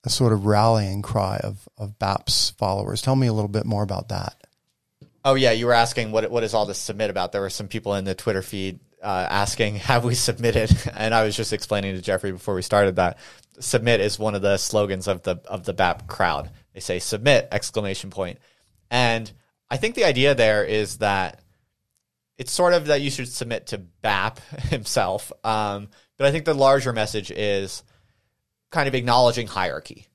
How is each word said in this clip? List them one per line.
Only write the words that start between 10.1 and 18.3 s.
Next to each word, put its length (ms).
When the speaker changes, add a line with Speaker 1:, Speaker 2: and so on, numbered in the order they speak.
Speaker 2:
submitted?" 600
<laughs> 80
And 180
I 120
was 120
just 160
explaining 440
to 40
Jeffrey 300
before 240
we 80
started 340
that 220
submit 420
is 200
one 160
of 60
the 140
slogans 520
of 140
the, 240
of 180
the 80
bap 340
crowd. 440
They 60
say, 200
"Submit!" 500
exclamation 600
point. 280